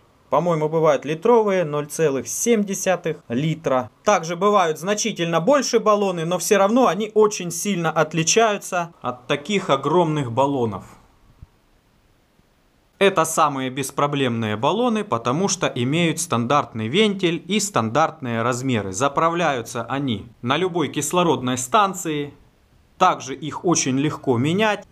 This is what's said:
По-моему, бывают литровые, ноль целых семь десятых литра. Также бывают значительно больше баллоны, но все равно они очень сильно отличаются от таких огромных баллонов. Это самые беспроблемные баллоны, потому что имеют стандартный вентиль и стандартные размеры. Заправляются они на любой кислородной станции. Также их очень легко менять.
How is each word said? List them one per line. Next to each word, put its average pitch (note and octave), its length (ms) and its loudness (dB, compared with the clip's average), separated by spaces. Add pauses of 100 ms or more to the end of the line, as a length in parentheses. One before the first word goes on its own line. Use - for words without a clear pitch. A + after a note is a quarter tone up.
(300)
По-моему, D#3 380 2
бывают D#3 380 2
литровые, F#3+ 580 2
ноль D3 220 -4
целых C#3 420 0
семь A3 360 0
десятых F3+ 540 -2 (100)
литра. C3 640 -2 (120)
Также F3 320 2
бывают F3 440 2
значительно E3+ 600 -2
больше A#3+ 400 2
баллоны, G3 460 2
но F3 140 -2
все G3 180 2
равно G#3+ 300 4
они G3+ 260 -2
очень G#3 380 2
сильно E3+ 400 -2
отличаются E3+ 1080 0
от - 280 -8
таких F#3 420 -2
огромных D3 600 2
баллонов. A#2+ 540 0 (2000)
Это F#3 280 4
самые C#3+ 440 0
беспроблемные B2+ 880 -2
баллоны, G#3 460 0
потому C#3+ 460 0
что - 180 -2
имеют D3+ 520 0
стандартный A#2+ 680 -2
вентиль F#3 600 0
и G#3 120 0
стандартные B2 840 -2
размеры. A#2+ 500 -2
Заправляются C#3+ 920 -2
они C3 420 -4 (160)
на B2+ 160 0
любой E3+ 300 -2
кислородной C#3 720 0
станции. E3 760 -2 (640)
Также C3+ 380 0
их C#3+ 300 -8
очень C#3 340 2
легко C#3 400 0
менять. G3+ 520 0